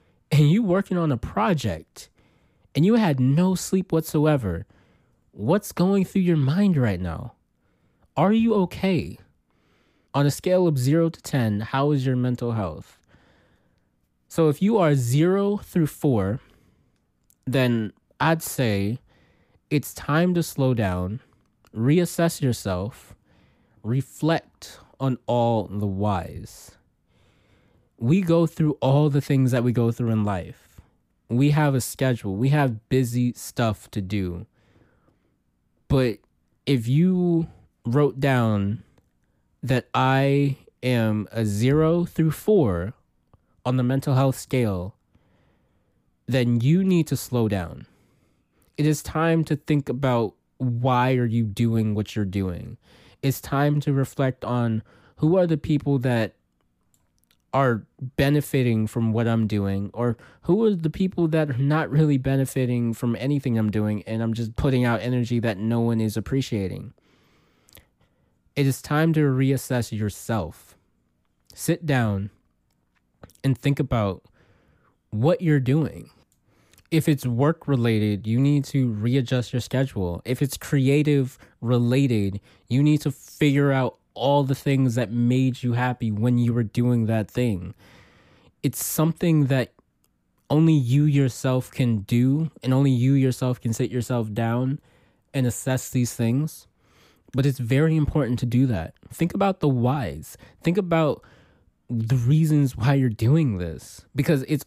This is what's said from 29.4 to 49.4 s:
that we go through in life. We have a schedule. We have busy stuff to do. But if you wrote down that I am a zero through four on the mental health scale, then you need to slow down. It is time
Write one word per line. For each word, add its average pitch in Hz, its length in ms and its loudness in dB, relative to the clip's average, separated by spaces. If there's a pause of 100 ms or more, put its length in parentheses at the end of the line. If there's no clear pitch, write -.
that 123 120 0
we 123 100 0
go 117 180 2
through 117 180 -4
in 110 140 0
life. 95 580 -8 (480)
We 135 220 2
have 147 240 2
a 127 60 0
schedule. 117 540 -4
We 120 140 0
have 139 400 0
busy 123 440 0
stuff - 580 -6
to 104 100 -6
do. 92 460 -6 (1400)
But 131 300 2 (480)
if 120 220 0
you 170 600 2 (380)
wrote 135 340 0
down 113 640 0 (800)
that 120 320 -2
I 139 640 2 (240)
am 113 500 0
a 113 140 -2
zero 151 600 2
through 160 260 0
four 113 640 0 (680)
on 127 140 0
the 131 60 0
mental 131 320 0
health 135 200 2
scale, 101 600 -4 (1300)
then 120 340 0
you 156 240 2
need 180 220 2
to - 100 -4
slow 120 320 -2
down. 92 380 -6 (920)
It 151 100 2
is 151 160 0
time 165 400 0